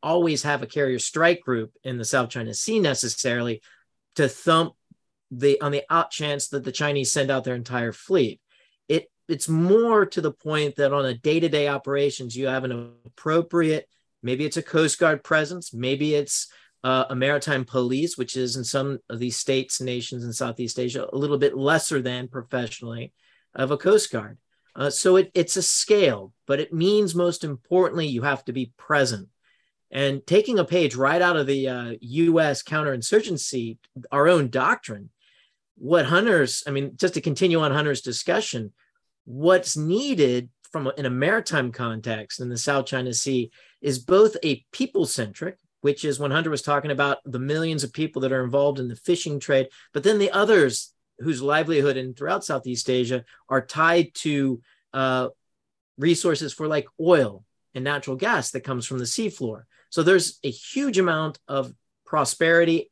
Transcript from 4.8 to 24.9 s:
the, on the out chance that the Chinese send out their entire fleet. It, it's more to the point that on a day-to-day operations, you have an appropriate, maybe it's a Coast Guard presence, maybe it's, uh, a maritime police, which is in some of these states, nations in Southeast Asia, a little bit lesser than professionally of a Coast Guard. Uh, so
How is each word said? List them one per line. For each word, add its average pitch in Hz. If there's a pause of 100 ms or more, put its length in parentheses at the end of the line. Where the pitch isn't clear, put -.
the, 139
on 143
the 143
out 165
chance 147
that 135
the 127
Chinese 143
send 139
out 131
their 127
entire 120
fleet. 139 (480)
It, - (180)
it's 156
more 202
to 180
the 156
point 151
that 139
on 139
a 127
day-to-day 151
operations, 139
you 135
have 131
an 120 (120)
appropriate, 160 (340)
maybe 127
it's 151
a 165
Coast 156
Guard 156
presence, 160
maybe 139
it's, - (360)
uh, 131
a 131
maritime 139
police, 131
which 127
is 123
in 127
some 135 (100)
of 117
these 123
states, -
nations 123
in 117
Southeast 120
Asia, 123
a 143
little 143
bit 139
lesser 147
than 123
professionally 117 (420)
of 135
a 143
Coast 208
Guard. 107 (380)
Uh, 139
so 185